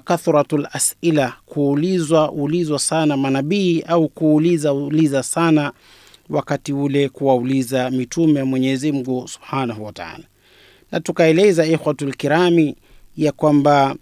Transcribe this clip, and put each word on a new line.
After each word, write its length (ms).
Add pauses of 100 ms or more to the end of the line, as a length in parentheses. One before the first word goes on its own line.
kathratul 680
as'ila, 600 (120)
kuulizwa, 880
ulizwa 480
sana 380
manabii, 720
au 220
kuuliza, 640
uliza 500
sana 480 (580)
wakati 440
ule 360
kuwauliza 840
mitume 480
wa 60
Mwenyezi 460
Mungu 360
Subhanahu 580
wa 60
Ta'ala. 320 (680)
Na 80
tukaeleza, 680
ikhwatul 480
kirami, 640 (420)
ya 140
kwamba 720